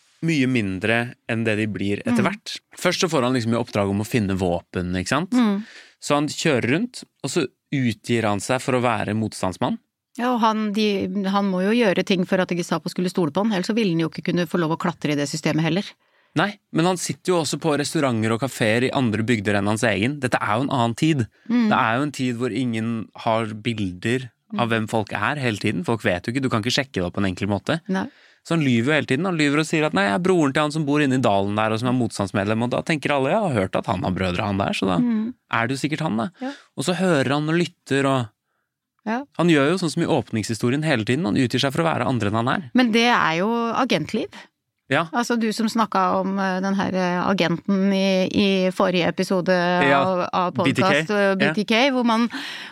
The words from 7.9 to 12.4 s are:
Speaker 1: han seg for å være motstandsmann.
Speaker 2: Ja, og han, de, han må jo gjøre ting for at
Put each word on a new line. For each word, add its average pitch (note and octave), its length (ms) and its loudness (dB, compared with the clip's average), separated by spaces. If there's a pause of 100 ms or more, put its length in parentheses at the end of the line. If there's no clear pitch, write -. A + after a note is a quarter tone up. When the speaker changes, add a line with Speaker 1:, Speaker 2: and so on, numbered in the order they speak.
Speaker 1:
han G#2 160 2
seg B2+ 220 -2
for C3+ 120 -2
å B2 80 2
være G#2+ 320 0
motstandsmann. G#2+ 640 -4 (400)
Speaker 2:
Ja, B3 160 -2
og A#3+ 60 -2
han, G#3+ 320 0
de, G3+ 360 0 (200)
han G3+ 240 0
må F3+ 100 0
jo G3 140 2
gjøre F#3+ 300 2
ting F#3 200 0
for F#3+ 140 2
at F3+ 80 0